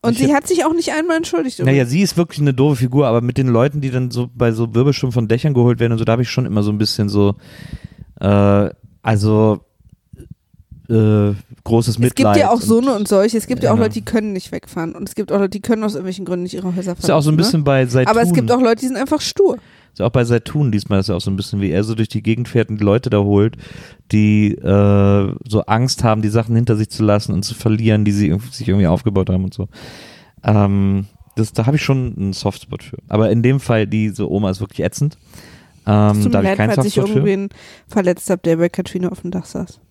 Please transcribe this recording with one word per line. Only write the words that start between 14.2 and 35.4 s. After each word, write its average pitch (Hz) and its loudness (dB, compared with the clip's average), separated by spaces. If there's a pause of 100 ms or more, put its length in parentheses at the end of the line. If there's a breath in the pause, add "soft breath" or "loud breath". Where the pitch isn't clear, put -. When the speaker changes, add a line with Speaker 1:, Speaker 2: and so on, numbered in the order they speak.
Speaker 1:
nicht 185 -8
wegfahren. - -8
Und - -10
es - -16
gibt 208 -6
auch 202 0
Leute, 196 0
die 202 -10
können 220 -2
aus 214 -2
irgendwelchen 185 -10
Gründen 180 -6
nicht 180 -10
ihre 185 -8
Häuser 180 -4 (140)
verlassen. - -14
Speaker 2:
Ist - 0
ja 180 2
auch 156 2
so 151 2
ein 156 4
Speaker 1:
ne? 165 4
Speaker 2:
bisschen 165 2
bei 135 2
Seitun. 123 2
Speaker 1:
Aber 226 4
es 180 2
gibt 233 0
auch 247 2
Leute, 233 2
die 262 -4
sind 262 -6
einfach 294 -2
stur. - 0 (380 soft breath)
Speaker 2:
So - -4
auch 117 2
bei 123 2
Saturn 120 0
liest 104 -2
man 101 2
das 95 -2
ja 98 -2
auch 90 -2
so 98 -6
ein 95 -2
bisschen, 98 -6
wie 98 -2
er 92 0
so 113 -4
durch 110 -2
die 107 -6
Gegend 113 -2
fährt 110 0
und 107 -6
die 104 0
Leute 107 2
da 107 2
holt, 101 2 (560 loud breath)
die, 107 4
äh, 101 2 (140)
so 110 2
Angst 117 0
haben, 110 2
die 107 0
Sachen 113 0
hinter 117 2
sich 107 -2
zu - -4
lassen 104 2
und 95 -2
zu - -8
verlieren, 110 2
die 104 2
sie 101 2
irg-, 104 -2
sich - -8
irgendwie 98 4
aufgebaut 95 0
haben 92 0
und 95 -8
so. 101 -8 (760 loud breath)
Ähm, 98 -2 (300)
das, 113 -4
da 113 -2
hab 139 0
ich 151 -2
schon 127 -2
einen 98 -4
Softspot - -8
für. - -16 (100)
Aber 107 0
in 113 2
dem 131 2
Fall, 110 0
diese 104 -4
Oma 101 -2
ist 92 -6
wirklich - -8
ätzend. 143 -4 (720 loud breath)